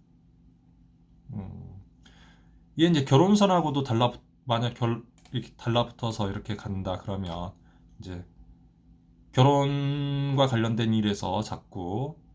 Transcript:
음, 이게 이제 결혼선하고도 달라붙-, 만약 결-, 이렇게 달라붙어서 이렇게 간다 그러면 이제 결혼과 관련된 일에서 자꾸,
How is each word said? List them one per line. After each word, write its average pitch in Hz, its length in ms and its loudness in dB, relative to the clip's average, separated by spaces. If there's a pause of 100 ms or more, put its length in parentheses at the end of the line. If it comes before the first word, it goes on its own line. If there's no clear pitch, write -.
(1300)
음, 92 480 -14 (920)
이게 160 120 4
이제 156 180 4
결혼선하고도 170 800 4
달라붙-, 120 380 0 (240)
만약 117 300 -2
결-, 117 280 -2 (280)
이렇게 - 260 -8
달라붙어서 113 720 -2
이렇게 104 260 -8
간다 95 440 -8
그러면 90 540 -8 (460)
이제 90 240 -14 (1080)
결혼과 139 1160 2
관련된 113 460 0
일에서 101 480 0
자꾸, 104 760 -8 (160)